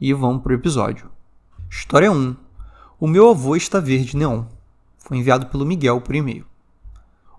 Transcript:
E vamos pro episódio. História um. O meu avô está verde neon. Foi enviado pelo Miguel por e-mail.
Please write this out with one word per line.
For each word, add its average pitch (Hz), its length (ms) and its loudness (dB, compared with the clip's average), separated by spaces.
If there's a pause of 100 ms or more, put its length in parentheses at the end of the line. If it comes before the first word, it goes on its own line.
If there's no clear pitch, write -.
E 135 100 0
vamos 131 300 0
pro 135 120 0
episódio. 120 560 -2 (600)
História 175 420 2
um. 131 240 -2 (640)
O 160 80 -2
meu 196 220 6
avô 147 260 2
está 185 240 -2
verde 135 380 -2
neon. 123 260 -2 (540)
Foi - 200 -8
enviado 127 280 2
pelo 139 200 -4
Miguel 139 360 0
por 123 120 -8
e-mail. 139 320 -6 (920)